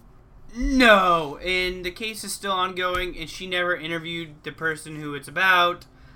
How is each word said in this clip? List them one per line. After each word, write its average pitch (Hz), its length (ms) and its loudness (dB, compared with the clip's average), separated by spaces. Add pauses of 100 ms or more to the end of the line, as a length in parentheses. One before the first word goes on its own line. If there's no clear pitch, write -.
(560)
No, 196 840 6
and 185 440 -2
the 180 80 -8
case 214 320 -10
is 202 80 -8
still 202 220 -4
ongoing, 180 640 -2
and 160 120 -10
she - 180 -12
never 180 280 0
interviewed 165 680 -8
the 147 100 -10
person 156 420 -6
who 151 180 -8
it's 139 140 -10
about. 180 580 2 (300)